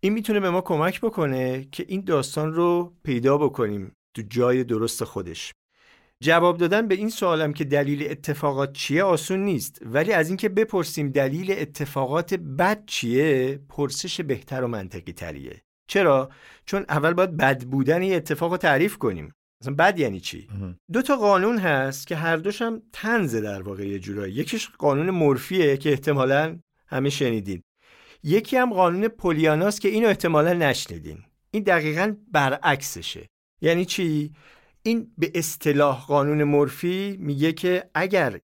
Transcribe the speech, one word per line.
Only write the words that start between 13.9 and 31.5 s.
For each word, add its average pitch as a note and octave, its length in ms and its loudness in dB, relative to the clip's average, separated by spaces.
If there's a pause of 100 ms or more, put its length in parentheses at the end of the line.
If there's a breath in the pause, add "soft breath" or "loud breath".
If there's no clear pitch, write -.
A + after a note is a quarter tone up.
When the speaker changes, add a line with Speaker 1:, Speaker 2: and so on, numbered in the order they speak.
Speaker 1:
بهتر C3 420 -4
و B2 40 -2
منطقی F#2+ 460 -8
تریه. C#2 480 -12 (260)
چرا؟ C#3 420 4 (360 loud breath)
چون G3+ 240 -4
اول D3+ 240 2
باید F3+ 240 0
بد C3+ 260 2
بودن C3+ 400 0
یه F#3+ 120 0
اتفاق E3 360 -2
رو F3+ 60 -2
تعریف E3+ 400 2
کنیم. F2 360 -4 (280)
مثلاً C3+ 140 -6
بد F3 240 4
یعنی G#2 200 -2
چی؟ - 320 -12
Speaker 2:
مهم. G2 260 -10 (160)
Speaker 1:
دو A#3+ 80 2
تا C4+ 160 0
قانون G#3 400 4
هست C#3 500 -2
که E3+ 80 -6
هر E3 220 0
دوش G3+ 240 -4
هم A3+ 200 -4 (120)
طنزه F#3+ 480 0
در G2+ 200 -6
واقع G2 260 -8
یه G2 120 -4
جورایی. G2 340 -8
یکیش F#3 440 -4
قانون D3 320 2
مورفیه D3+ 680 2
که D3 120 -2
احتمالاً C#3+ 680 2 (280)
همه C3+ 220 0
شنیدین. A2+ 520 -2 (640 soft breath)
یکی A3 340 2
هم B3+ 160 2
قانون F#3 340 2
پولیاناست E3 760 2
که G3+ 80 2
اینو A3 180 2
احتمالاً E3+ 460 4
نشنیدین. F2 680 -2 (280)